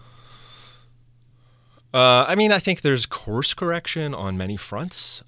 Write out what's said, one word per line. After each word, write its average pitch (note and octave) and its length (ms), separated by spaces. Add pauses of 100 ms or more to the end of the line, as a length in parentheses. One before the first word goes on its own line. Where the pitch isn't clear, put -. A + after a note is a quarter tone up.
(1900)
Uh, B2+ 320
I E3+ 100
mean, G#3+ 180
I F#3 60
think F#3 220
there's C3 240
course - 480
correction E3 600
on F#2+ 240
many F#2 180
fronts. - 720